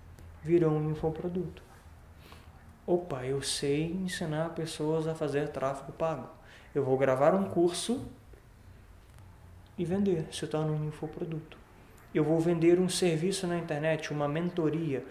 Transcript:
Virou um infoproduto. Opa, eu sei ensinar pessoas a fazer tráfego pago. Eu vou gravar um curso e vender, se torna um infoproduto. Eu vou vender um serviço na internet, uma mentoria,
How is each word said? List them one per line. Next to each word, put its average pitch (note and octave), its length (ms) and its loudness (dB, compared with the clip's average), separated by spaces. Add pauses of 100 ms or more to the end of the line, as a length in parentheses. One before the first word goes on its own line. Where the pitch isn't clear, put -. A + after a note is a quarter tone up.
(420)
Virou E3 300 4
um D3+ 180 2
infoproduto. E3 720 -4 (1200)
Opa, F3 380 -2
eu C3+ 180 -2
sei D3 500 0
ensinar E3+ 580 -2
pessoas D#3+ 560 -2
a D#3+ 80 -2
fazer D3 340 0
tráfego C3+ 440 -4
pago. D#3 360 -4 (460)
Eu C#3 100 2
vou C3 140 2
gravar C3+ 360 6
um G3 100 2
curso F3+ 600 0 (1700)
e F3+ 60 -2
vender, F3+ 480 0
se - 140 -6
torna D#3 260 0
um D3+ 160 -2
infoproduto. D#3 680 -8 (580)
Eu D#3 100 4
vou D#3+ 160 4
vender E3+ 380 6
um F#3 100 4
serviço F3+ 580 0
na F3 100 0
internet, D#3 560 -2
uma D3 160 0
mentoria, D#3 840 0